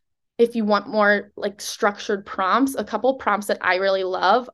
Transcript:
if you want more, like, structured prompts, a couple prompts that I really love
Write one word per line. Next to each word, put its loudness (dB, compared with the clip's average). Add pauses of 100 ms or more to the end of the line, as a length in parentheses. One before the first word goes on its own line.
(380)
if 2
you 0
want 2
more, 2
like, -6
structured -4
prompts, 0
a -4
couple -2
prompts -2
that -2
I 2
really 0
love 2